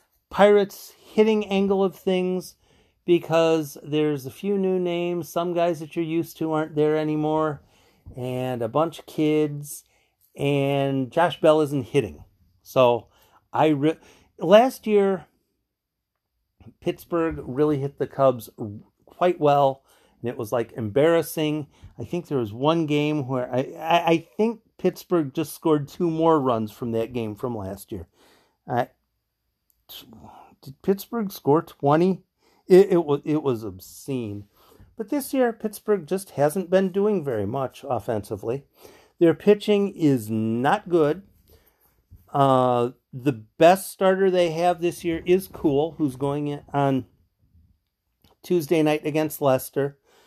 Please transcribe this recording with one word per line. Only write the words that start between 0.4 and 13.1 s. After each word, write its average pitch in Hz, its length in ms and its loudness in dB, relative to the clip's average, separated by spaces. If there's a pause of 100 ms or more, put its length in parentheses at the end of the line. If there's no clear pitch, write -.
hitting 214 480 0
angle 196 360 0
of 190 140 -2
things 185 600 -4 (500)
because 165 760 2
there's 151 440 -2
a 123 40 -8
few 196 280 -4
new 185 200 0
names. 175 500 -4
Some 175 260 -4
guys 170 260 0
that 160 160 -12
you're 170 80 -2
used 160 340 -4
to 160 140 -2
aren't 156 220 -2
there 151 220 2
anymore, 156 680 -2 (520)
and 127 480 -6
a 113 60 -4
bunch 156 300 -2
of - 80 -20
kids, 151 800 -2 (520)
and 139 720 -2
Josh 170 300 0
Bell 156 220 6
isn't 139 220 -2
hitting. 107 400 -2 (380)
So 120 460 2 (440)